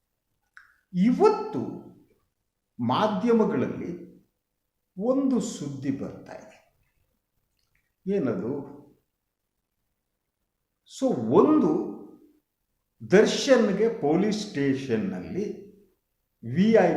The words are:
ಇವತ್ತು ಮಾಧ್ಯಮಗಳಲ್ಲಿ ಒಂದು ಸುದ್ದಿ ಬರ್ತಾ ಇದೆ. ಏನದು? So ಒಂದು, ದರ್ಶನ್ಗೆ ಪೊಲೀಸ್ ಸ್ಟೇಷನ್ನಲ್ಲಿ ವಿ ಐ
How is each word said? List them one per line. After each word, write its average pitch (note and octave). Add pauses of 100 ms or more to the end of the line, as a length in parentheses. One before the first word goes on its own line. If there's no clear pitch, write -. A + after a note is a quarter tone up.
(960)
ಇವತ್ತು B3+ (1200)
ಮಾಧ್ಯಮಗಳಲ್ಲಿ F#3 (720)
ಒಂದು B3
ಸುದ್ದಿ C#3
ಬರ್ತಾ -
ಇದೆ. - (1600)
ಏನದು? B2+ (2250)
So B3+
ಒಂದು, E3 (1200)
ದರ್ಶನ್ಗೆ A3
ಪೊಲೀಸ್ F3
ಸ್ಟೇಷನ್ನಲ್ಲಿ A2+ (840)
ವಿ G3
ಐ F3+